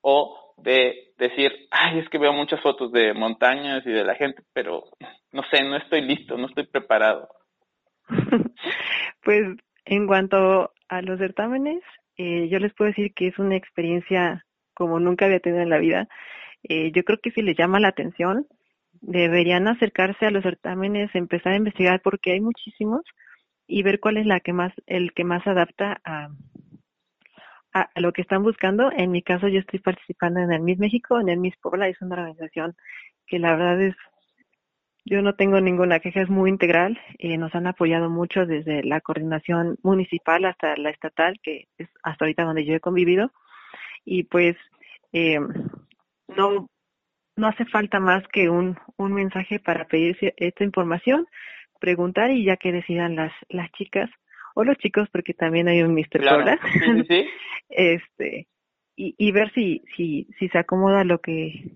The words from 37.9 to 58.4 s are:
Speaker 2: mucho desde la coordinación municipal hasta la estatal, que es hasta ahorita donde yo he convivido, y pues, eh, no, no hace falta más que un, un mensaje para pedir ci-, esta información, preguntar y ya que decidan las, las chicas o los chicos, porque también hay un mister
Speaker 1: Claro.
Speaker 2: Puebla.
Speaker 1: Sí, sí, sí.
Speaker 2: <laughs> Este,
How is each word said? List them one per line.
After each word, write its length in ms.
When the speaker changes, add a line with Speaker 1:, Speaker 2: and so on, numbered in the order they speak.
Speaker 2:
mucho 380
desde 380
la 180
coordinación 800
municipal 640
hasta 300
la 140
estatal, 520
que 240
es 120
hasta 220
ahorita 200
donde 200
yo 100
he 60
convivido, 500
y 200
pues, 320
eh, 260
no, 400
no 100
hace 200
falta 340
más 280
que 200
un, 300
un 160
mensaje 460
para 280
pedir 320
ci-, 180
esta 280
información, 640
preguntar 500
y 140
ya 120
que 160
decidan 440
las, 160
las 220
chicas 360
o 100
los 140
chicos, 340
porque 220
también 340
hay 140
un 120
mister 280
Speaker 1:
Claro. 220
Speaker 2:
Puebla. 140
Speaker 1:
Sí, 80
sí, 280
sí. 240
Speaker 2:
<laughs> 60
Este, 800